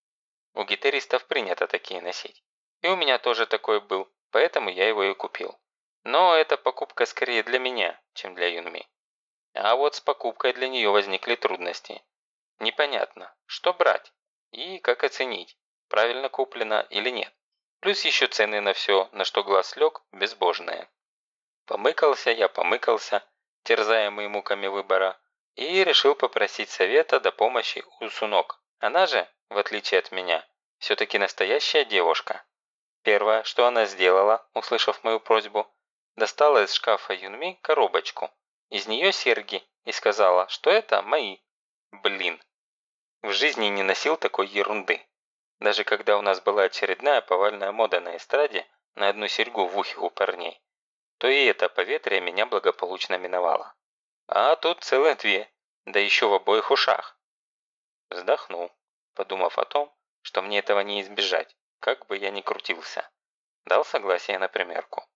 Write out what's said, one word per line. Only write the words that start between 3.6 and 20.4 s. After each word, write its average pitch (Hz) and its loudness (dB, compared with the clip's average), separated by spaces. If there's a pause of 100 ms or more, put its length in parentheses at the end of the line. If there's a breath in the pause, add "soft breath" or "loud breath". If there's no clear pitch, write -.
был, 98 -4 (240)
поэтому 127 2
я 92 2
его 104 0
и 98 0
купил. - -10 (460)
Но 165 4
эта 160 4
покупка - -2
скорее 120 -2
для 127 0
меня, 120 -2 (140)
чем 95 -14
для 87 -2
Юнми. 85 -8 (640)
А 110 2
вот 143 2
с - -12
покупкой 127 -2
для 127 -4
неё 117 0
возникли 101 0
трудности. - -6 (560)
Непонятно, 113 -4 (100)
что - -4
брать - 0 (380)
и 180 -12
как - -2
оценить, 123 -6 (300)
правильно 120 0
куплено 113 -2
или 110 -2
нет. - -8 (460)
Плюс 190 -2
ещё 147 0
цены 107 0
на 101 0
всё, 95 0
на 98 -4
что 101 -2
глаз 95 2
лёг, 151 0
безбожные. 87 -4 (800)